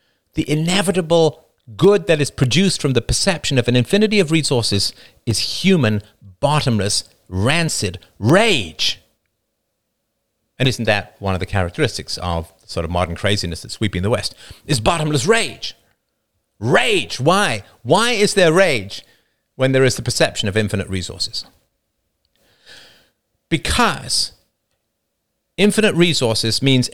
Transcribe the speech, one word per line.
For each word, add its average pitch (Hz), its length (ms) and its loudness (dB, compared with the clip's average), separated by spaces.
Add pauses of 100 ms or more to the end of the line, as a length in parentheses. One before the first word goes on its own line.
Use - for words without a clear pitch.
(360)
the - 140 -4
inevitable 165 960 0 (300)
good 185 320 4
that 156 140 2
is 135 80 0
produced 156 520 0
from 135 120 0
the 123 80 2
perception 151 560 -2
of 120 100 2
an 123 80 2
infinity 208 440 2
of 156 120 0
resources 127 640 0 (320)
is - 380 -4
human, 123 380 2 (380)
bottomless, 123 680 0 (220)
rancid 107 720 -2 (200)
rage. 139 840 0 (1600)
And 135 120 0
isn't 117 160 -4
that 104 340 -2
one 98 140 -2
of 87 60 -2
the 95 60 -4
characteristics 95 760 -4
of 85 340 -6 (120)
sort 85 200 -6
of 82 60 -8
modern 87 240 -2
craziness 98 480 -4
that's - 100 -14
sweeping 95 300 -4
the 104 60 -2
West? - 260 -4 (300)
Is 139 140 -2
bottomless 151 460 -2
rage. 196 500 -2 (840)
Rage. 180 600 0
Why? 156 440 0 (180)
Why 208 300 0
is 208 240 0
there 175 180 4
rage 143 500 0 (520)
when 131 160 0
there 131 120 4
is 127 120 2
the - 60 -6
perception - 460 -2
of 95 80 -4
infinite 107 320 -2
resources? - 580 -8 (2000)
Because - 840 -2 (1300)
infinite 202 380 2
resources 123 640 0
means 131 320 2